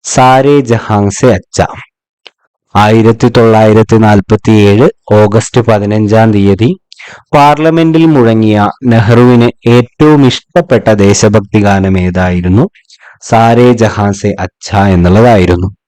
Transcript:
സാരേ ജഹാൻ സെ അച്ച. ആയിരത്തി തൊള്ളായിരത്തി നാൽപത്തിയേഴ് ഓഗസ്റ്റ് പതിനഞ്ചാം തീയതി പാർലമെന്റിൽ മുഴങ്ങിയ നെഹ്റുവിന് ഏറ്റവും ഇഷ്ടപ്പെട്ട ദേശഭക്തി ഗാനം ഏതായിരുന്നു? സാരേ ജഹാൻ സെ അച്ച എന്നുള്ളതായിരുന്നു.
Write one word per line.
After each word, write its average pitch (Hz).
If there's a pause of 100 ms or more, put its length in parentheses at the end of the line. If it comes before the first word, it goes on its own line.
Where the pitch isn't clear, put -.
സാരേ 135
ജഹാൻ 110
സെ 127
അച്ച. - (1120)
ആയിരത്തി 113
തൊള്ളായിരത്തി 110
നാൽപത്തിയേഴ് 107 (240)
ഓഗസ്റ്റ് 107
പതിനഞ്ചാം 107
തീയതി 101 (580)
പാർലമെന്റിൽ 160
മുഴങ്ങിയ 110 (160)
നെഹ്റുവിന് 117
ഏറ്റവും 135
ഇഷ്ടപ്പെട്ട -
ദേശഭക്തി 104
ഗാനം 98
ഏതായിരുന്നു? 90 (520)
സാരേ 117
ജഹാൻ 104
സെ 101
അച്ച -
എന്നുള്ളതായിരുന്നു. 92 (120)